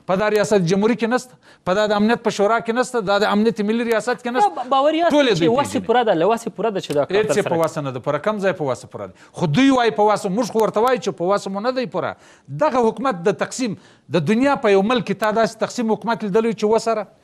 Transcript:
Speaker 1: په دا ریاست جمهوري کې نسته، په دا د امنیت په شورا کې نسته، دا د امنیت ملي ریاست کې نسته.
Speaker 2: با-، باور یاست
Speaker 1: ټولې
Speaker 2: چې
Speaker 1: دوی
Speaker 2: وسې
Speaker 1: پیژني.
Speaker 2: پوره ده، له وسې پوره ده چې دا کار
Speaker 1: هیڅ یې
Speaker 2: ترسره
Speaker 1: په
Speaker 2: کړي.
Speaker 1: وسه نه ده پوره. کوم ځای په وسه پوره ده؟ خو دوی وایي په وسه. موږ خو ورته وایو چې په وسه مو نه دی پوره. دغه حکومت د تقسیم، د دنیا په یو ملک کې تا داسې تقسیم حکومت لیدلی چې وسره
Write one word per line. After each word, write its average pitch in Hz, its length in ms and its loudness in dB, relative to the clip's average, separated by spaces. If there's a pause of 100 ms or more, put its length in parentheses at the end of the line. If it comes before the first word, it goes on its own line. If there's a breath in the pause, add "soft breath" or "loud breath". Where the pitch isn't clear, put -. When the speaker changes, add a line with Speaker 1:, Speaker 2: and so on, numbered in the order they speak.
Speaker 1:
په 180 120 2
دا 214 140 2
ریاست 202 360 2
جمهوري 208 260 2
کې 220 180 -2
نسته، 247 200 -4 (340 soft breath)
په 180 100 0
دا 214 100 2
د 208 100 0
امنیت 226 260 2
په 214 140 -2
شورا 214 220 2
کې 226 200 -4
نسته، 240 300 -2
دا 202 100 2
د 196 140 2
امنیت 220 280 2
ملي 226 280 -2
ریاست 226 340 -2
کې 240 120 -6
نسته. 403 200 4
Speaker 2:
با-، 254 160 -8
باور 285 280 2
یاست 330 160 2
Speaker 1:
ټولې 262 180 4
Speaker 2:
چې 160 60 0
Speaker 1:
دوی 170 80 2
Speaker 2:
وسې 233 260 0
Speaker 1:
پیژني. 214 140 -2
Speaker 2:
پوره 240 160 2
ده، 214 100 2
له 160 180 2
وسې 226 260 -2
پوره 208 120 -2
ده 190 100 -4
چې - 180 -8
دا 139 80 2
کار 190 120 -2
Speaker 1:
هیڅ 214 60 2
یې 214 40 -2
Speaker 2:
ترسره 196 160 0
Speaker 1:
په 170 120 -2
Speaker 2:
کړي. 165 80 0
Speaker 1:
وسه 156 180 -4
نه 139 100 -6
ده 127 160 -10
پوره. 143 180 -2
کوم 214 200 -2
ځای 185 160 2
په - 100 -4
وسه 113 160 -8
پوره 104 200 -12
ده؟ 92 60 -18 (180 loud breath)
خو - 140 -4
دوی 247 240 4
وایي 240 300 2
په 208 100 4
وسه. 202 200 0
موږ 202 220 -2
خو 220 120 2
ورته 202 240 0
وایو 254 180 2
چې 196 60 -2 (100)
په - 20 -2 (100)
وسه 196 200 -4
مو 202 140 -6
نه 262 100 0
دی 254 80 -2
پوره. 147 260 -4 (540 soft breath)
دغه 262 220 2
حکومت 220 420 -4
د - 140 -2
تقسیم، 226 340 -6 (400 soft breath)
د 151 160 0
دنیا 269 320 2
په 202 100 4
یو 190 60 4
ملک 226 260 0
کې 190 160 -2
تا 214 80 2
داسې 220 360 0
تقسیم 220 280 -2
حکومت 214 320 -4
لیدلی 220 260 0
چې 208 100 -4
وسره 214 440 0 (160 soft breath)